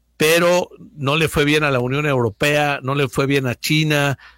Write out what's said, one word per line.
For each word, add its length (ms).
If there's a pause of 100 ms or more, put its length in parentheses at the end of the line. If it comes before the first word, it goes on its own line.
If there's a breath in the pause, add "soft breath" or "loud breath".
(180)
Pero 520 (260)
no 200
le 140
fue 160
bien 180
a 80
la 80
Unión 260
Europea, 800
no 120
le 120
fue 200
bien 200
a 80
China, 640 (200 loud breath)